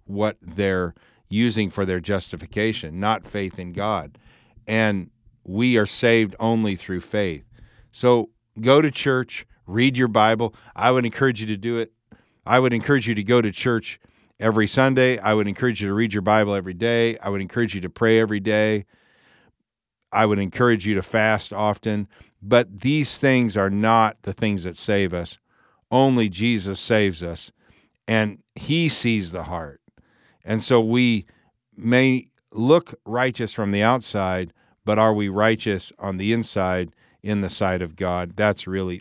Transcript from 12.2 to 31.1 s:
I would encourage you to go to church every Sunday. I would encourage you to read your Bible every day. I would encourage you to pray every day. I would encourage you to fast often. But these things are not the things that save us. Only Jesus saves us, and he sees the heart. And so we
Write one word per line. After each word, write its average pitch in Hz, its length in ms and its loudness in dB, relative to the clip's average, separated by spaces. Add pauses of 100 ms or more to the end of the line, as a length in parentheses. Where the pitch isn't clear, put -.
I 120 140 4
would 127 140 4
encourage 120 340 0
you 117 80 0
to 104 80 -4
go 120 180 4
to 107 120 0
church - 480 -4 (400)
every 110 260 2
Sunday. 131 520 2
I 101 140 0
would 107 140 2
encourage 104 340 -4
you 101 80 -4
to 98 60 -2
read 110 180 0
your 101 100 -4
Bible 104 340 2
every 92 180 -8
day. 117 440 0
I 98 100 -8
would 98 120 -4
encourage 113 320 -2
you 98 100 -6
to 90 60 -8
pray 113 300 4
every 107 220 0
day. 107 440 0 (1300)
I 110 160 2
would 104 140 2
encourage 104 480 2
you 104 80 0
to 92 60 -2
fast 110 500 0
often. 104 560 -2 (340)
But 101 380 2
these 143 360 0
things 123 400 2
are 98 140 0
not 110 520 2
the 98 100 -8
things 101 320 -2
that 90 120 -8
save 98 380 0
us. 87 240 -8 (520)
Only 127 380 4
Jesus 98 520 -2
saves 98 420 0
us, 85 300 -10 (560)
and 107 340 0 (140)
he 160 320 0
sees 107 420 -2
the 85 140 -10
heart. 82 360 -10 (640)
And 107 160 -2
so 120 200 4
we 117 460 2 (500)